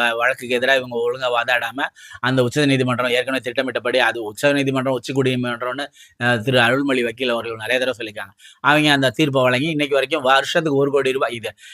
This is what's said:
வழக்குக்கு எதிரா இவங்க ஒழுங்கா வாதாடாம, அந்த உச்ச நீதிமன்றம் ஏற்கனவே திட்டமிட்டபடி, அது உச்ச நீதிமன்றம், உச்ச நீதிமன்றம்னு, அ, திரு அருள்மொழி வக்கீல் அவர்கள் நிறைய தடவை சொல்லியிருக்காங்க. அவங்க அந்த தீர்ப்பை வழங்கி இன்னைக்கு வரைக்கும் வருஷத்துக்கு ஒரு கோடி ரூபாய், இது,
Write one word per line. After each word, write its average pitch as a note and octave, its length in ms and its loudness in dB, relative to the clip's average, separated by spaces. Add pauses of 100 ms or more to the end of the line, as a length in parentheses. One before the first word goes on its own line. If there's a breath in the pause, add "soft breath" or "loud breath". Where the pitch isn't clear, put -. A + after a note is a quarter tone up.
(140)
வழக்குக்கு B2 420 4
எதிரா B2+ 180 2
இவங்க B2+ 220 -2
ஒழுங்கா B2 320 -2
வாதாடாம, A#2+ 500 0 (400 loud breath)
அந்த C3 240 0
உச்ச D3 220 0
நீதிமன்றம் B2+ 460 0
ஏற்கனவே B2+ 320 0
திட்டமிட்டபடி, B2 560 -2
அது A#2 240 2
உச்ச G#2+ 300 -2
நீதிமன்றம், C3+ 400 -2
உச்ச B2+ 220 -6
நீதிமன்றம்னு, B2+ 680 -2 (360 soft breath)
அ, A#2+ 160 2
திரு A#2+ 240 2
அருள்மொழி C3 420 2
வக்கீல் A#2+ 260 -4
அவர்கள் A2+ 340 -4
நிறைய A#2 160 0
தடவை B2+ 160 -2
சொல்லியிருக்காங்க. G#2 380 -12 (280 loud breath)
அவங்க D3+ 300 2
அந்த C3+ 180 2
தீர்ப்பை C3+ 320 0
வழங்கி B2+ 280 2
இன்னைக்கு D3 260 -2
வரைக்கும் C3+ 280 -2
வருஷத்துக்கு C#3 560 2
ஒரு C#3 120 2
கோடி C3+ 200 2
ரூபாய், B2+ 240 -2
இது, A2 160 -8 (220 loud breath)